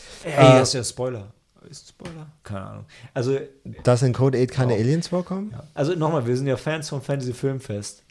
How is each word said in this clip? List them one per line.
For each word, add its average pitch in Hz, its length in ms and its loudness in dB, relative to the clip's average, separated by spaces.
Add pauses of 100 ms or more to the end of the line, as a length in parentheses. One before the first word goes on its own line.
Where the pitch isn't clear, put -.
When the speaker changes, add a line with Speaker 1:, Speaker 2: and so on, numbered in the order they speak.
(220)
Speaker 1:
Ey, 165 100 -10
Speaker 2:
Äh, 131 260 10
Speaker 1:
das 131 100 4
ist - 60 -2
ja 127 60 -2
ein 107 40 -4
Spoiler. 120 480 -6 (380)
Ist - 160 -20
ein - 20 -20
Spoiler? 160 380 -18 (160)
Keine 98 180 -10
Ahnung. 104 240 -14 (300)
Also 135 240 -2 (460)
Speaker 2:
Dass 123 180 4
in 123 100 2
Code 131 260 2
eight 123 140 2
keine 127 220 0
Speaker 1:
Oh. - 40 0
Speaker 2:
Aliens 139 300 0
vorkommen? 185 440 -4
Speaker 1:
Ja. - 120 -16 (100)
Also 151 200 0
nochmal, 156 320 -2
wir 123 100 0
sind 139 100 -4
ja 131 100 0
Fans 156 340 -6
vom 139 120 -6
Fantasy-Filmfest, 127 1080 -6